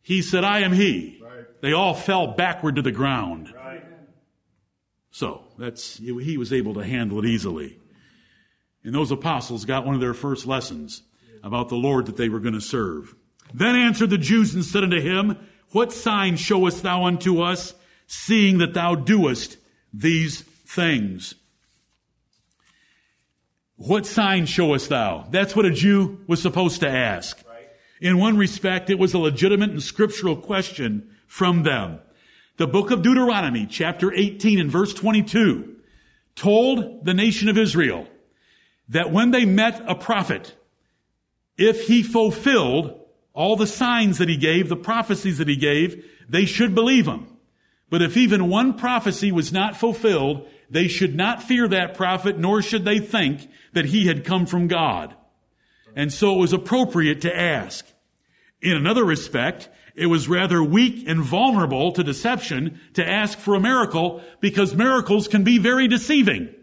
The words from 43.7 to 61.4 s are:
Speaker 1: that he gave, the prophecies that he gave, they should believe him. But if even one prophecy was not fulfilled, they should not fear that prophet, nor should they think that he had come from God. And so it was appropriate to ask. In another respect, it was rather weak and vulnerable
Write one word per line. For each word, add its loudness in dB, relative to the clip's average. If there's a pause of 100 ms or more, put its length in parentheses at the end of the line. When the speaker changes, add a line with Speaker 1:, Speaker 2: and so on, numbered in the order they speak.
Speaker 1:
that 2
he 0
gave, 2
the -2
prophecies -2
that -2
he 0
gave, 0 (240)
they 2
should 0
believe 4
him. -8 (640)
But 0
if 2
even 4
one 2
prophecy -2
was -2
not -2
fulfilled, 0 (220)
they 0
should 0
not -2
fear 2
that -2
prophet, -2
nor 0
should -4
they 2
think -2 (260)
that 0
he 2
had 0
come 0
from 0
God. -2 (800)
And -2
so 2
it 2
was 4
appropriate 0
to -2
ask. -4 (760)
In 0
another 2
respect, -2 (260)
it -4
was 0
rather 2
weak 2
and 0
vulnerable 0